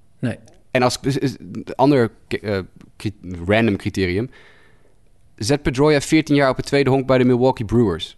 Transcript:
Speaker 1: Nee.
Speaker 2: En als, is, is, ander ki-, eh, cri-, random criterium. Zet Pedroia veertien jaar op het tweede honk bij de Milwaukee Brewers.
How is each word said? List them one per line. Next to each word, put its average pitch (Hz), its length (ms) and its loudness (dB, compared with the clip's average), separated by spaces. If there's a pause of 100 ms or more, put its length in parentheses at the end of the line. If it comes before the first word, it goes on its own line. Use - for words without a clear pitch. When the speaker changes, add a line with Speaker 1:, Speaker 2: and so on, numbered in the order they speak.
(180)
Speaker 1:
Nee. 120 200 -6 (320)
Speaker 2:
En 127 120 -2
als, 123 200 0
is, 139 160 -2
is, 131 180 -4 (400)
ander 131 340 2 (180)
ki-, 107 100 -6
eh, 101 200 -4 (380)
cri-, - 180 -8 (320)
random 104 300 2
criterium. 98 540 -4 (1040)
Zet 131 260 -2
Pedroia 143 380 2
veertien 151 340 0
jaar 139 160 2
op 123 60 -2
het - 100 -8
tweede 139 240 2
honk 135 160 2
bij 131 120 4
de 127 60 4
Milwaukee 123 420 2
Brewers. 98 520 0